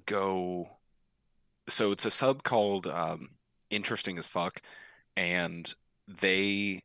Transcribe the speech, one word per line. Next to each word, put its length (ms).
go, 640
so 240
it's 140
a 60
sub 320
called, 420
um, 440
Interesting 480
as 80
Fuck, 340
and 560
they 760